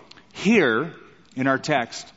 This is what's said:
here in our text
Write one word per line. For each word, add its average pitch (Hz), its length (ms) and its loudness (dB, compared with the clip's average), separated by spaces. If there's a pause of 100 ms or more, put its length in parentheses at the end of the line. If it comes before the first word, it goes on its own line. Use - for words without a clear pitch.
(340)
here 156 600 2 (420)
in 131 120 -2
our 135 100 2
text 127 480 -4 (120)